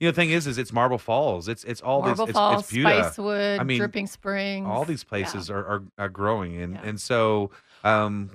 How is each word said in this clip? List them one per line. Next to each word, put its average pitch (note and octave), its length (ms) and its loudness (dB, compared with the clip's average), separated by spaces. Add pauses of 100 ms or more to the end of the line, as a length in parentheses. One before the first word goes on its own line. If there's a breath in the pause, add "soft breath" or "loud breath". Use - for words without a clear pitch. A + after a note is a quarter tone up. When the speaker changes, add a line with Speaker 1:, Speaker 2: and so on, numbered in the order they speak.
Speaker 1:
you E3 80 4
know, - 20 4
the D3+ 60 0
thing E3+ 140 4
is, D#3+ 180 2
is A#2+ 100 -2
it's A#2+ 140 -4
Marble A#2+ 260 4
Falls. A2+ 480 0
It's, A2+ 160 -4
it's A2 200 -8
all C3 200 2
Speaker 2:
Marble G3 240 2
Speaker 1:
these, A3 80 -2
Speaker 2:
Falls, G#3 280 4
Speaker 1:
it's, - 100 -16
it's - 0 -
Buda. E3+ 160 2
Speaker 2:
Spicewood, G#2 720 2
Speaker 1:
I - 40 -2
mean, C3 140 0
Speaker 2:
Dripping G#3 280 -2
Springs. G3 600 -6
Speaker 1:
all B2+ 180 -2
these D#3+ 200 -4
Speaker 2:
Yeah. - 60 -20
Speaker 1:
places G2 400 -4
are, G2+ 160 -4
are, G2+ 160 -4 (160)
are G2+ 100 -4
growing. F#2+ 520 -2
And, F2 140 -6
Speaker 2:
Yeah. F#2+ 100 -10
Speaker 1:
and G#2 160 -6
so, A2 500 2 (340 loud breath)
um, G#2 500 2